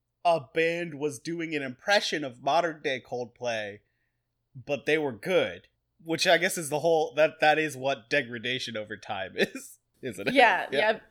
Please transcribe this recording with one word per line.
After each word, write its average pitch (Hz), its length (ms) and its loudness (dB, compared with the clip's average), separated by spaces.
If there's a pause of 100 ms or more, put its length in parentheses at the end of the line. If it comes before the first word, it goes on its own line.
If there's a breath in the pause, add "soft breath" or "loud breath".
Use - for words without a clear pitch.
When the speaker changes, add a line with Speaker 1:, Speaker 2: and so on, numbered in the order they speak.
(240)
Speaker 1:
a 165 180 4 (120)
band 165 420 0
was 135 240 -4
doing 165 360 -6
an 143 60 -2
impression 165 640 0
of 127 180 -10
modern-day 143 680 0
Coldplay, 113 720 -6 (880)
but 143 220 -4
they 156 100 4
were 147 140 -2
good, 110 560 -2 (360)
which 160 220 -2
I 175 140 8
guess 185 180 0
is 156 120 -6
the 151 100 0
whole, 160 360 2
that, 151 260 4
that 151 180 6
is 151 180 -2
what 131 320 -4
degradation 123 680 -4
over 107 220 -8
time 95 360 -8
<laughs> - 40 -12
is, - 400 -4 (240)
isn't 113 280 -6
it? 247 40 -2
Speaker 2:
Yeah, 214 380 4
Speaker 1:
Yeah. 135 80 0
Speaker 2:
yeah, 220 200 2 (120)